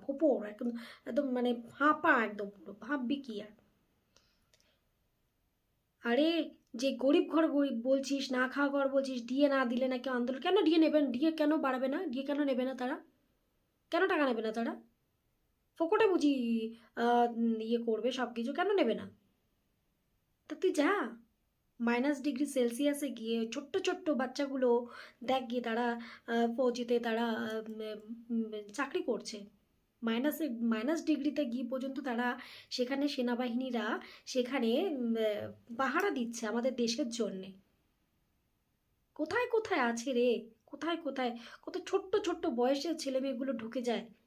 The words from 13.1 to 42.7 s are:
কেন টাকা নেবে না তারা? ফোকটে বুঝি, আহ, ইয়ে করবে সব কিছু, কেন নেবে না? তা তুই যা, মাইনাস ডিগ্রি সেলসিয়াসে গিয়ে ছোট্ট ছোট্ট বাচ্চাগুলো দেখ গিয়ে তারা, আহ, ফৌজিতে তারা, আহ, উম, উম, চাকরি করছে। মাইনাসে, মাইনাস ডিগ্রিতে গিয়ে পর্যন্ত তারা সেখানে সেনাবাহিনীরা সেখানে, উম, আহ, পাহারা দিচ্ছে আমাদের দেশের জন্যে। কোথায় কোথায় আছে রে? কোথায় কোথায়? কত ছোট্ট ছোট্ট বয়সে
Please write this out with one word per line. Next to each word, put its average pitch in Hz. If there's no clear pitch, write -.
কেন 359
টাকা 311
নেবে 220
না 220
তারা? 233
ফোকটে 427
বুঝি, 294
আহ, 240
ইয়ে 226
করবে 226
সব 254
কিছু, 233
কেন 370
নেবে 247
না? 190
তা 302
তুই 370
যা, 302
মাইনাস 240
ডিগ্রি 285
সেলসিয়াসে 285
গিয়ে 226
ছোট্ট 302
ছোট্ট 370
বাচ্চাগুলো 254
দেখ 247
গিয়ে 247
তারা, 233
আহ, 233
ফৌজিতে 240
তারা, 233
আহ, 220
উম, 220
উম, 214
চাকরি 277
করছে। 202
মাইনাসে, 269
মাইনাস 233
ডিগ্রিতে 294
গিয়ে 247
পর্যন্ত 269
তারা 247
সেখানে 277
সেনাবাহিনীরা 240
সেখানে, 254
উম, 247
আহ, 214
পাহারা 285
দিচ্ছে 233
আমাদের 240
দেশের 240
জন্যে। 190
কোথায় 381
কোথায় 440
আছে 233
রে? 240
কোথায় 311
কোথায়? 262
কত -
ছোট্ট 392
ছোট্ট 349
বয়সে 277